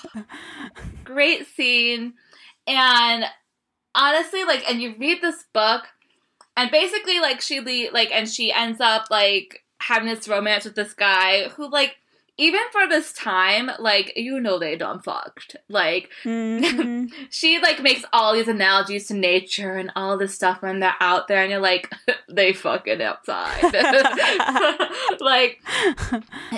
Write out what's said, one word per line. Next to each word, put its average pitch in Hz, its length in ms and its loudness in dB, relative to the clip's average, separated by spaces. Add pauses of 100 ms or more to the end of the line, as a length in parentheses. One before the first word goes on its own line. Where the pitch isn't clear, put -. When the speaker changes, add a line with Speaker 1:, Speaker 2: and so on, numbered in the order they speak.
(140)
Speaker 1:
<laughs> - 880 -16
Speaker 2:
great 285 440 2
scene. 240 680 0 (540)
And 240 580 4 (680)
honestly, 320 480 2
like, 294 260 0
and 233 120 -2
you 233 180 -8
read 339 240 0
this 330 280 -4
book, 226 340 2 (720)
and 247 140 0
basically, 370 500 0
like, 269 180 0
she 269 220 -6
le-, 240 320 -4
like, 226 180 0
and 220 180 0
she 226 220 -4
ends 226 300 -2
up, 220 280 2
like, 202 540 0 (160)
having 226 300 -2
this 220 180 -8
romance 208 380 0
with 214 100 -12
this 208 180 -6
guy 190 560 2
who, 294 200 -12
like, 277 260 0 (420)
even 330 220 2 (140)
for 403 140 4
this 311 260 0
time, 202 560 0 (100)
like, 202 380 0
you 262 240 -4
know 196 180 0
they 160 160 -4
done 170 260 -6
fucked. - 540 -10 (140)
Like, 180 400 0 (160)
Speaker 1:
Mm-hmm. 240 800 -2 (140)
Speaker 2:
<laughs> 269 100 -16
she, 330 300 0
like, 311 220 2
makes 262 300 -2
all 220 220 4
these 226 160 0
analogies 196 580 2
to 214 60 -6
nature 190 640 0
and 185 180 -8
all 190 220 -2
this 196 180 -4
stuff 190 260 0
when 190 200 -4
they're 185 180 2
out 185 300 2
there, 196 120 4
and 190 100 2
you're 196 100 -2
like, 185 280 2 (220)
<laughs> - 180 -4
"They 185 240 4
fucking 113 480 -2
outside." 90 600 -4
<laughs> 285 1300 2 (320)
Like, 254 400 2 (500)
Speaker 1:
<laughs> - 0 - (460)